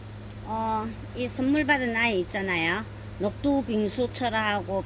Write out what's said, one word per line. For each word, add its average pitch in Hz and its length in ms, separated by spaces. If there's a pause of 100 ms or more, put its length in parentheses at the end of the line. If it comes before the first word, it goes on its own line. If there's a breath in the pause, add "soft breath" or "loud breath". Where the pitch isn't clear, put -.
(440)
어, 220 420 (300)
이 240 140
선물 269 360
받은 254 300
아이 226 260
있잖아요. 185 600 (360)
녹두 269 460
빙수 214 460
철하고 208 760